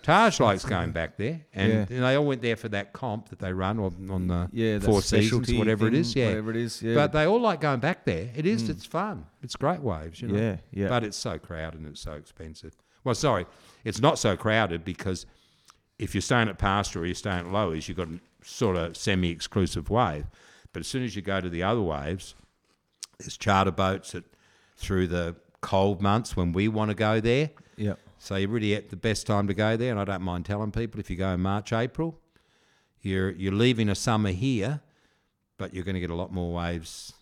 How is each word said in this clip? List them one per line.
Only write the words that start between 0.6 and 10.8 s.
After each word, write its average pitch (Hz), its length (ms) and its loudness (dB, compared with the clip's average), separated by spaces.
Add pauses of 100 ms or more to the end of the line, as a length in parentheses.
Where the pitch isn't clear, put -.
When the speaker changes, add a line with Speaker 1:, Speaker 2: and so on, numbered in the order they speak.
Speaker 2:
so 127 60 -4
Speaker 1:
going 90 180 0
Speaker 2:
good. 82 60 -4
Speaker 1:
back 80 240 -4
there, 151 240 -4 (120)
and 98 180 4 (180)
Speaker 3:
Yeah. 123 100 -4
Speaker 1:
they 127 160 4
all 147 100 2
went 135 160 0
there 117 140 2
for 113 140 -8
that 101 240 -4
comp 113 360 -6
that - 100 -16
they 92 140 -2
run 95 260 0
on, 92 300 -4
on 92 180 -2
the 87 240 0
Speaker 3:
Yeah, 110 280 0
the 98 80 -2
Speaker 1:
Four 101 140 8
Seasons, 107 260 4
Speaker 3:
specialty 120 320 2
Speaker 1:
whatever 110 280 4
it 110 40 4
Speaker 3:
thing, 131 100 4
Speaker 1:
is, 120 140 -2
yeah. 123 140 4
Speaker 3:
whatever 107 220 -2
it 113 60 -2
is, 117 240 -4
yeah. 113 140 0
Speaker 1:
But 147 160 4
they 151 160 2
all 214 120 4
like 202 220 2
going 139 180 2
back 170 260 -2
there. 95 300 -2
It 151 120 -4
is, 196 160 2
Speaker 3:
Mm. 110 60 -2
Speaker 1:
it's 92 160 -8
fun. 165 400 -6 (180)
It's 127 120 -10
great 160 260 0
waves, 82 400 -6
you 120 80 -6
know. 101 100 2
Speaker 3:
Yeah, 107 180 0 (140)
yeah. 98 160 -2